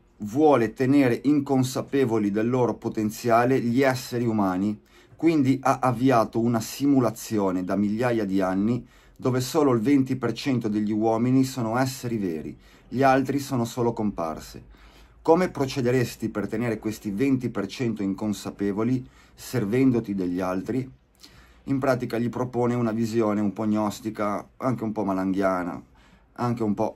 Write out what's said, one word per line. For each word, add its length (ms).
vuole 560
tenere 500
inconsapevoli 1040
del 180
loro 280
potenziale 840
gli 220
esseri 460
umani, 520
quindi 480
ha 180
avviato 580
una 220
simulazione 1000
da 120
migliaia 480
di 160
anni 480
dove 260
solo 300
il 100
venti 340
per 180
cento 340
degli 240
uomini 520
sono 360
esseri 400
veri, 360
gli 140
altri 380
sono 260
solo 280
comparse. 840
Come 220
procederesti 800
per 180
tenere 320
questi 320
venti 380
per 180
cento 340
inconsapevoli 1040
servendoti 800
degli 240
altri?" 500
In 160
pratica 380
gli 120
propone 460
una 180
visione 480
un 100
po' 140
gnostica, 880
anche 300
un 80
po' 100
malanghiana, 800
anche 320
un 100
po', 220